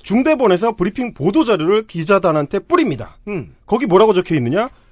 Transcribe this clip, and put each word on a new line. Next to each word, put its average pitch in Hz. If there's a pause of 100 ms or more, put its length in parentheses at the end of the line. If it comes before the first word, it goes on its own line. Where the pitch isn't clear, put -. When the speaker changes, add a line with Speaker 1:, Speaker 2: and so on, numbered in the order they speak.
Speaker 1:
중대본에서 233
브리핑 208
보도 208
자료를 214
기자단한테 170
뿌립니다. 185 (100)
Speaker 2:
음. 151 (120)
Speaker 1:
거기 247
뭐라고 202
적혀 180
있느냐? 143 (240)